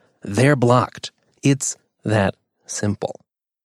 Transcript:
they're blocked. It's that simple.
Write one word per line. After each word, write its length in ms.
they're 340
blocked. 560
It's 320
that 320
simple. 540